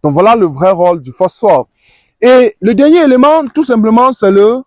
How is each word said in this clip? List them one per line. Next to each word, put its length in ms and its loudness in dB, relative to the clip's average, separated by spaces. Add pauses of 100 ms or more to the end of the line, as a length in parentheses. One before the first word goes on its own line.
Donc 120 -4
voilà 220 2
le 120 -2
vrai 240 -2
rôle 300 -2
du 100 -20
phosphore. 560 -2 (520)
Et 400 2
le 140 -2
dernier 300 2
élément, 500 2
tout 100 -4
simplement, 480 0
c'est 200 -2
le 360 0